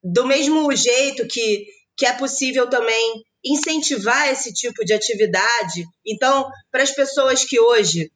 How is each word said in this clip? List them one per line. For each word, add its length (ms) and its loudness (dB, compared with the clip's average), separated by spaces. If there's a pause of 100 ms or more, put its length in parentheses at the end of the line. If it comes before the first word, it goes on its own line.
do 240 0
mesmo 480 2
jeito 520 0
que, 380 -2 (320)
que 80 0
é 80 2
possível 560 -2
também 540 -2 (220)
incentivar 800 0
esse 260 -4
tipo 300 -6
de 100 0
atividade, 920 0 (200)
então, 440 0 (200)
para 140 0
as 80 0
pessoas 540 2
que 120 0
hoje 580 4